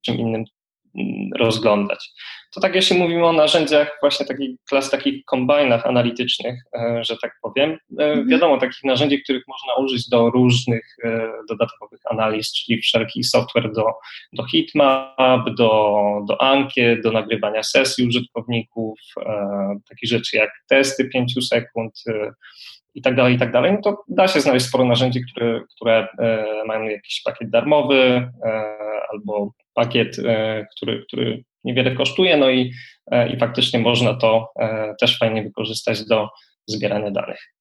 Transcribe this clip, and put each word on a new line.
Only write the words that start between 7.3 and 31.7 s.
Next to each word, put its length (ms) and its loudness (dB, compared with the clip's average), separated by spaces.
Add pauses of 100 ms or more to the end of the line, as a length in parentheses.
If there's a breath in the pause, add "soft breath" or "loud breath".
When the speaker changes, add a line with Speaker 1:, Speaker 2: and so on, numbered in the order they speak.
Speaker 1:
powiem, 280 0
e, 60 -8 (280)
Speaker 2:
Mhm. 240 0
Speaker 1:
wiadomo, 300 4
takich 260 -4
narzędzi, 380 2
których 260 -4
można 260 -8 (100)
użyć 240 -4
do 220 4
różnych, 760 2
e, 280 -4 (160)
dodatkowych 560 -6
analiz, 480 -2
czyli 300 -2
wszelki 420 -2
software 480 -2
do, 120 -2 (480 loud breath)
do 100 -8
heatmap, 1120 2
do, 340 4 (380)
do 140 0
ankiet, 600 2
do 100 0
nagrywania 500 -2
sesji 460 0
użytkowników, 880 -6 (280)
e, 500 -4 (120)
takich 200 -10
rzeczy 280 -2
jak 140 0 (180)
testy 360 2
pięciu 380 -4
sekund, 680 -4
e, 220 -4 (640 loud breath)
i 80 -16
tak 140 0
dalej, 180 4
i 40 0
tak 140 0
dalej, 200 4
no 100 2
to 260 -2
da 200 4
się 120 2
znaleźć 260 2
sporo 180 2
narzędzi, 360 2 (100)
które, 300 -2 (160)
które, 300 2 (120)
e, 280 0 (200)
mają 160 -4
jakiś 400 -8
pakiet 280 -6
darmowy, 800 4 (140)
e, 320 -4 (360)
albo 400 -4 (220)
pakiet, 440 0
e, 480 -2 (100)
który, 320 -6
który 360 -4 (200)
niewiele 300 0